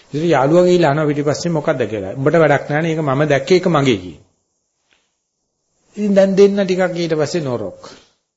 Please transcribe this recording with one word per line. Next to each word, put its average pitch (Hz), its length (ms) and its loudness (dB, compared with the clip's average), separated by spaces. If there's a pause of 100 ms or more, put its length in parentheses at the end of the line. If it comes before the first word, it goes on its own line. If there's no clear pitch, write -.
(140)
ඉතින් 156 160 -2
යාළුවා 156 360 4
ගිහිල්ලා 175 260 2
අහනවා 151 160 -2
පිටිපස්සේ 147 440 -4
මොකද්ද 151 320 -2
කියලා. 101 300 -6
"උඹට 139 240 0
වැඩක් 147 280 2
නෑනේ. 156 260 -2
ඒක 160 100 -4
මම 139 240 -2
දැක්ක 139 260 0
එක 180 160 2
මගේ" 139 300 2
කියේ. 90 220 -16 (1800)
ඉතින් 208 160 -2
දැන් 196 200 4
දෙන්න 202 260 4
ටිකක් 185 240 -2 (120)
ඊට 165 200 -4
පස්සේ 151 260 -2
නෝරොක්. 117 400 -8 (540)